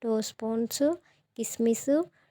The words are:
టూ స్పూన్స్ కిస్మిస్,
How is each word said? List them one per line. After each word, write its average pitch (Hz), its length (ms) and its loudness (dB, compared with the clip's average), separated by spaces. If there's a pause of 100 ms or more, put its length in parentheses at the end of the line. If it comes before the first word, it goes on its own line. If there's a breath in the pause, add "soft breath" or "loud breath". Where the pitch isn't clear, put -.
టూ 233 100 -2 (160)
స్పూన్స్ 226 560 -4 (540 soft breath)
కిస్మిస్, 226 560 0 (380 soft breath)